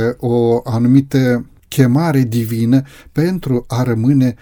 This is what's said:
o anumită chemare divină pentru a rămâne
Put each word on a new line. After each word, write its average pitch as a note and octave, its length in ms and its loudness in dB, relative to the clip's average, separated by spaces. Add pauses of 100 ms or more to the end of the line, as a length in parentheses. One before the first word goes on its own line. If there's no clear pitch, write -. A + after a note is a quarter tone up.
(160)
o A#2 480 0
anumită B2 840 0 (220)
chemare C3+ 520 0
divină A#2 600 0 (300)
pentru D3+ 540 -4
a A#2+ 160 -4
rămâne B2+ 600 0